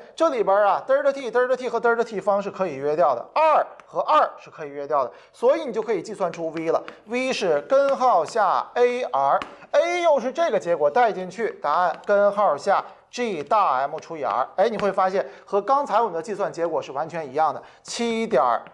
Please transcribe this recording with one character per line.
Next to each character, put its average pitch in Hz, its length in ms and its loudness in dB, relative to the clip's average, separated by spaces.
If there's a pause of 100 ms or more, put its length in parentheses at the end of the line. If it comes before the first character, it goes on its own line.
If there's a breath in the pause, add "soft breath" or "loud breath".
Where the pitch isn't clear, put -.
(160 loud breath)
这 330 140 2
里 240 120 -2
边 190 140 4
儿 208 80 4
啊， 165 220 2
德 262 80 2
尔 285 80 2
塔 277 100 2
t、 269 180 -8
德 247 100 0
尔 254 60 2
塔 254 80 0
t 247 140 -4
和 226 100 -2
德 233 120 2
尔 233 40 2
塔 233 80 0
t 196 160 -6
方 196 220 0
是 190 100 -6
可 190 160 -4
以 143 100 -6
约 147 200 -2
掉 160 180 4
的， 147 80 -4 (120)
二 302 280 4 (220)
和 160 160 -6
二 285 260 4 (120)
是 - 100 -20
可 156 160 -14
以 143 60 -12
约 143 160 -10
掉 143 180 0
的， 113 80 -6 (180 loud breath)
所 254 240 2
以 330 120 -2
你 240 40 -6
就 208 120 -4
可 226 100 -4
以 180 80 -2
计 202 140 -12
算 175 180 -4
出 165 200 -8
V 160 180 -4
了。 131 120 0 (220 loud breath)
V 254 260 -4
是 165 380 0
根 277 260 4
号 220 300 2
下 156 480 0
A 247 300 0
R，A 277 1000 0
又 311 180 4
是 247 140 -4
这 330 180 0
个 208 80 0
结 170 160 -2
果 147 160 2
带 240 220 4
进 185 160 -8
去， 202 220 -6 (100)
答 147 120 -2
案 170 220 2 (120)
根 202 260 4
号 190 240 2
下 165 260 0 (280 loud breath)
G 214 320 -4
大 165 380 2
M 147 180 -4
除 165 180 -12
以 143 60 -8
R。 117 340 -2
哎， 208 140 2
你 202 80 -4
会 202 120 0
发 190 200 0
现 185 180 -2 (160 loud breath)
和 202 160 -2
刚 269 240 2
才 208 160 0
我 233 60 2
们 175 80 -8
的 165 80 -4
计 196 120 -8
算 175 160 -4
结 165 160 -4
果 156 140 -2
是 143 120 -10
完 147 140 -6
全 160 220 -8
一 123 60 -14
样 151 180 2
的， 123 100 -12 (200 loud breath)
七 226 440 -4
点 160 160 2 (320)